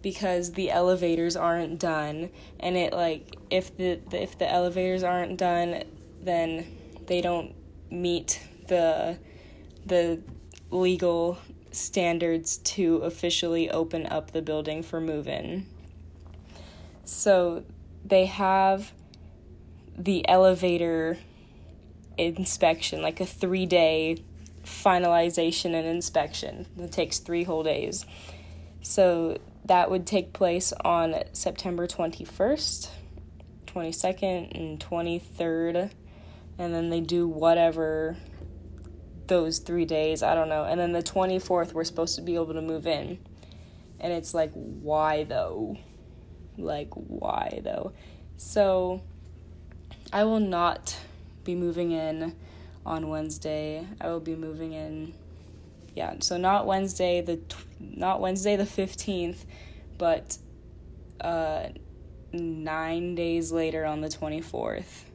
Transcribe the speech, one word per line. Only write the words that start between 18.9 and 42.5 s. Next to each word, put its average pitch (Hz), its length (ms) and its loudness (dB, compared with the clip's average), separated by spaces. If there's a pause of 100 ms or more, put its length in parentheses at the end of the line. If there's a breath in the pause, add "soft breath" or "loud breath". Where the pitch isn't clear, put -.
the 185 320 2
elevator 175 920 6 (1000 loud breath)
inspection, 165 840 2
like, 160 180 -2
a 185 60 2
three-day 165 1000 4 (400)
finalization 170 1080 4
and 160 120 0
inspection. 165 800 -2 (140)
It 175 120 -8
takes - 280 0
three 170 240 0
whole 160 200 0
days. - 420 0 (760 loud breath)
So 175 560 4 (280)
that 180 260 6
would 185 160 0
take 190 260 0
place 180 380 2 (140)
on 165 300 4 (180)
September 175 540 -2
twenty-first, - 1040 -2 (760 loud breath)
twenty-second, 185 880 0
and 156 240 -6
twenty-third. 170 1120 0 (680 loud breath)
And 175 160 -4
then 170 160 0
they 170 120 2
do 170 260 2
whatever 160 880 4 (1120 loud breath)
those 165 320 4
three 170 260 0
days, 156 360 2
I 160 140 4
don't 160 140 2
know. 151 140 0
And 170 160 0
then 175 120 2
the 170 120 0
twenty-fourth, 185 720 2
we're 165 100 -2
supposed 165 320 -2
to 175 60 -8
be 170 140 -2
able 160 180 0